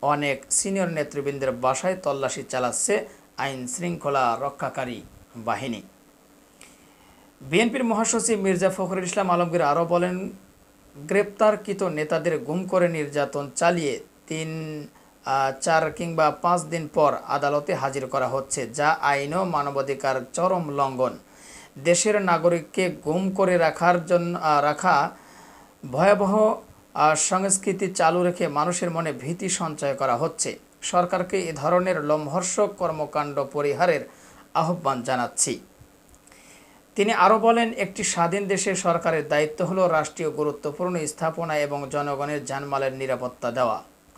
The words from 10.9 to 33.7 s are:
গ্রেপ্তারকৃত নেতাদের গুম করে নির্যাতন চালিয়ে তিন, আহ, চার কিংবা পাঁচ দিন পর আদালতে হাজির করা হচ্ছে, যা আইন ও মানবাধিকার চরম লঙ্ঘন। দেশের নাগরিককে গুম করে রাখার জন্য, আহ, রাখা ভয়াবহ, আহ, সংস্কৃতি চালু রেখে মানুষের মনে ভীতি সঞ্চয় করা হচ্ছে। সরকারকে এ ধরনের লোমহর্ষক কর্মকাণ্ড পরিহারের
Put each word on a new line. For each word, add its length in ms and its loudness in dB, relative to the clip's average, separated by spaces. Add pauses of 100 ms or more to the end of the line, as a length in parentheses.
গ্রেপ্তারকৃত 880 0
নেতাদের 540 0
গুম 280 -4
করে 240 2
নির্যাতন 680 -4
চালিয়ে 440 0 (280)
তিন, 220 -6 (760)
আহ, 360 0
চার 300 2
কিংবা 400 0
পাঁচ 300 0
দিন 260 -6
পর 260 4 (140)
আদালতে 460 0
হাজির 340 -2
করা 200 0
হচ্ছে, 400 -4
যা 220 0 (120)
আইন 320 0
ও 100 0
মানবাধিকার 720 -2 (180)
চরম 360 0
লঙ্ঘন। 480 0 (680)
দেশের 380 4
নাগরিককে 680 2 (160)
গুম 260 0
করে 260 4
রাখার 480 4
জন্য, 340 0
আহ, 240 4
রাখা 480 2 (800)
ভয়াবহ, 420 4 (600)
আহ, 220 4
সংস্কৃতি 720 0
চালু 360 4
রেখে 240 0
মানুষের 440 0
মনে 220 -2
ভীতি 360 -6
সঞ্চয় 460 -2
করা 220 0
হচ্ছে। 420 -4 (220)
সরকারকে 560 0 (120)
এ 60 -6
ধরনের 480 2
লোমহর্ষক 760 0
কর্মকাণ্ড 640 -2
পরিহারের 580 0 (520)